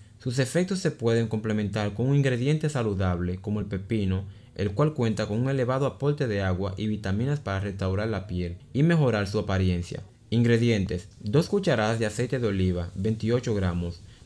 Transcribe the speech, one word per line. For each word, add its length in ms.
sus 220
efectos 400
se 100
pueden 380
complementar 640
con 140
un 80
ingrediente 540
saludable 640
como 240
el 60
pepino, 580
el 160
cual 220
cuenta 320
con 140
un 80
elevado 380
aporte 400
de 160
agua 340
y 120
vitaminas 500
para 220
restaurar 480
la 180
piel 300
y 100
mejorar 460
su 100
apariencia. 640
Ingredientes: 800
dos 300
cucharadas 480
de 80
aceite 320
de 80
oliva, 480
veintiocho 600
gramos, 460